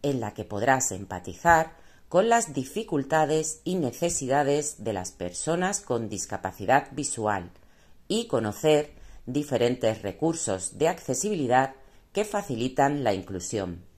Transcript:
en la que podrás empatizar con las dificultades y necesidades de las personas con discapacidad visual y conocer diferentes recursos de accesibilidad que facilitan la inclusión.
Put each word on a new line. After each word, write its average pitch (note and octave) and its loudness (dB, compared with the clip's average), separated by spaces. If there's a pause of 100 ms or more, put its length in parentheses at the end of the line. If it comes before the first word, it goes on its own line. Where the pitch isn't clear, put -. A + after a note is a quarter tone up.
en C#3 0
la G#2 -4
que G#2+ -10
podrás A#2+ 2
empatizar G2+ 0 (340)
con G3 4
las A#3 2
dificultades D#3 -2
y F#3 -2
necesidades C#3+ 0
de A2 -2
las F2+ -6
personas E3+ -2
con A2+ -2
discapacidad G2+ 0
visual G#2+ -4 (560)
y A3+ -2
conocer D3 2 (320)
diferentes A#2+ 0
recursos G2+ -2
de D#3 4
accesibilidad C3+ 0 (360)
que G#3 0
facilitan C#3 0
la G#2+ 4
inclusión. F#2+ -6 (120)